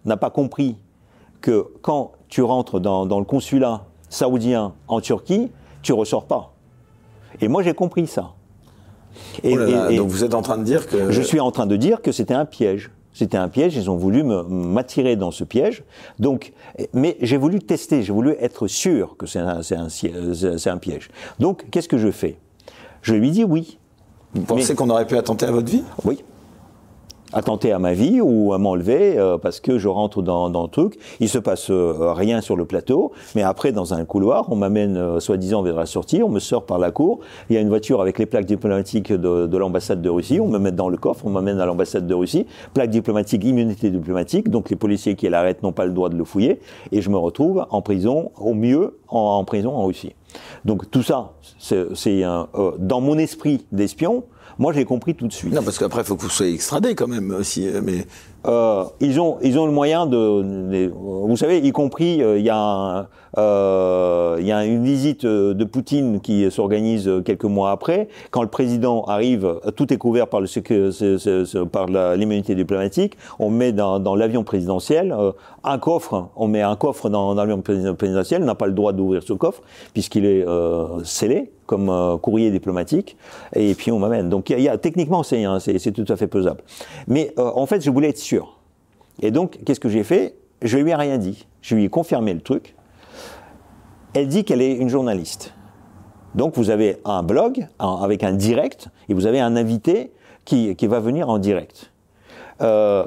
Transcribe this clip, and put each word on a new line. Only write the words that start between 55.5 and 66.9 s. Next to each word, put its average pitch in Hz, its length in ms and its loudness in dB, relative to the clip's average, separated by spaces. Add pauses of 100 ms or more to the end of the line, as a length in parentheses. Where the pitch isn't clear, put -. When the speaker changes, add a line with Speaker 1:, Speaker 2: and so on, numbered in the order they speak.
Speaker 2:
Non, - 80 0
parce 101 160 -4
qu'après, 110 240 -2
il - 20 -8
faut 98 100 -4
que 85 60 -4
vous 101 80 -6
soyez 90 240 0
extradé 151 420 -2
quand 123 140 -2
même 107 220 -6
aussi, 95 360 -4
euh, 101 160 -2
mais 92 240 -4 (380)
Speaker 1:
Euh, 113 380 2 (160)
ils 143 220 2
ont, 165 200 0
ils 131 160 2
ont 160 100 2
le 151 60 0
moyen 151 320 2
de, 110 380 2
de, 95 500 -2
vous 98 440 -2
savez, 160 220 2
y 139 120 2
compris, 151 500 0
euh, 107 200 2
il 104 40 0
y 113 60 2
a 110 60 2
un, 98 500 -2 (320)
euh, 92 1040 2
il 90 60 -2
y 104 40 2
a 107 140 0
une 117 180 0
visite, 135 420 0
euh, 101 300 2
de 104 100 -2
Poutine 127 560 0
qui 101 300 0
s'organise, 107 560 0